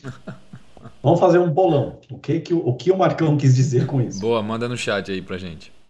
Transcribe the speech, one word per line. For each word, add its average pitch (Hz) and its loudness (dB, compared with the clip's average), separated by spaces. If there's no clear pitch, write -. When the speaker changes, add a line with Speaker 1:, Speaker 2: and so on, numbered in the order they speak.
Speaker 1:
<laughs> - -20
Speaker 2:
Vamos 165 4
fazer 180 6
um 175 2
bolão. 151 2
O - -14
que 160 -4
que 175 -4
o, 160 2
o 127 0
que - -2
o 190 4
Marcão 160 0
quis 127 4
dizer - 2
com 135 -2
isso? 98 -6
Speaker 1:
Boa, 110 0
manda 113 -4
no 123 -6
chat 101 -4
aí 95 -6
pra 95 -10
gente. 87 -14